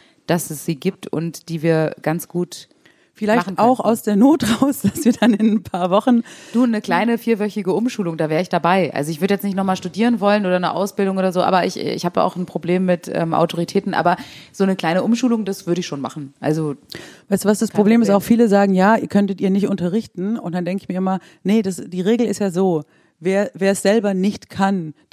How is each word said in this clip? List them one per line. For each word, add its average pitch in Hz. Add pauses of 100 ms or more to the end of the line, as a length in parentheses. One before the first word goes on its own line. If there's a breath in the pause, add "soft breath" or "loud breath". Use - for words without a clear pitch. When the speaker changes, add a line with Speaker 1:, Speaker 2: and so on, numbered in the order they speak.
(280 soft breath)
Speaker 1:
dass 170
es 147
sie 165
gibt 180
und -
die 160
wir 160
ganz 160
gut - (500 soft breath)
Speaker 2:
Vielleicht 208
Speaker 1:
machen 190
Speaker 2:
auch 233
Speaker 1:
könnten. -
Speaker 2:
aus 226
der 208
Not 277
<laughs> 226
raus, 269
dass -
wir 240
dann 214
in 220
ein 214
paar 180
Wochen 226 (280 loud breath)
Speaker 1:
Du, 240
eine 220
kleine 214
vierwöchige 208
Umschulung, 175
da 160
wär 160
ich 180
dabei. 175
Also 147
ich 160
würd 196
jetzt 202
nicht 196
noch 190
mal 190
studieren 208
wollen 202
oder 180
eine 175
Ausbildung 190
oder 185
so, 180
aber 185
ich, 185
ich -
habe 175
auch 180
ein 180
Problem 180
mit, 175
ähm, 165
Autoritäten, 170
aber 175 (340 loud breath)
so 190
eine 190
kleine 175
Umschulung, 233
das 196
würde 170
ich 170
schon 143
machen. 135
Also 151 (540 loud breath)
Speaker 2:
Weißt 196
du, -
was 208
das 220
Speaker 1:
kein -
Speaker 2:
Problem 220
ist? 208
Speaker 1:
Problem. 202
Speaker 2:
Auch 196
viele 233
sagen, 202
„Ja, 196
ihr -
könntet 202
ihr 202
nicht 196
unterrichten.“ 196
Und 175
dann 180
denk 190
ich -
mir 180
immer, 190 (240 soft breath)
„Nee, 214
das, 185
die 180
Regel 220
ist 202
ja 196
so, 170 (380 soft breath)
wer, 196
wer 196
es 196
selber 202
nicht 190
kann, 190 (180 soft breath)